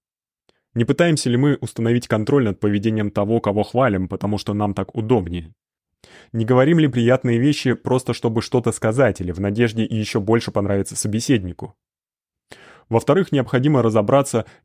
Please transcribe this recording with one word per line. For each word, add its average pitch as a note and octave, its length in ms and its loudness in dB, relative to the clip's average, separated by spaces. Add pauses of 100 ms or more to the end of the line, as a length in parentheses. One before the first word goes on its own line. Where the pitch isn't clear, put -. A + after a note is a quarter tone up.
(760)
Не A#2 100 0
пытаемся D#3 440 0
ли A#2+ 80 2
мы C#3 240 2
установить A#2 460 -2
контроль A#2+ 380 0
над G2+ 160 -2
поведением G#2 500 0
того, G#2+ 300 0
кого G#2 240 0
хвалим, G#2+ 420 0
потому G2 320 -4
что G#2 160 -6
нам G#2 200 -2
так F#2+ 200 -6
удобнее? F2+ 580 -2 (800)
Не A2+ 120 -2
говорим C3 340 4
ли D#3 80 4
приятные A#2+ 520 2
вещи C#3 340 0
просто B2 420 -2
чтобы A2+ 280 -2
что-то A#2+ 280 0
сказать A2+ 500 0
или F2 120 -6
в E2+ 80 -10
надежде A2 420 0
ещё A2 380 -4
больше A2 320 0
понравиться G2 420 -2
собеседнику? G#2 800 -4 (1120)
Во-вторых, C#3 440 2
необходимо C3 500 2
разобраться, A2+ 640 2 (180)